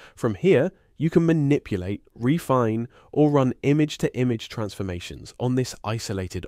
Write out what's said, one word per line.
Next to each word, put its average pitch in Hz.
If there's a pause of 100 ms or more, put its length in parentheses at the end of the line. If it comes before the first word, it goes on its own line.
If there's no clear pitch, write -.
(160)
From 113
here, 165 (240)
you 156
can 165
manipulate, 139 (120)
refine, 120 (240)
or 147
run 135 (100)
image-to-image 139
transformations 98
on 127
this 127 (100)
isolated 98